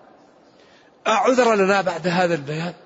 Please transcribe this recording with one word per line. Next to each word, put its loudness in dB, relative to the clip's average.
أعذر 2
لنا 2
بعد -4
هذا 0
البيان؟ -8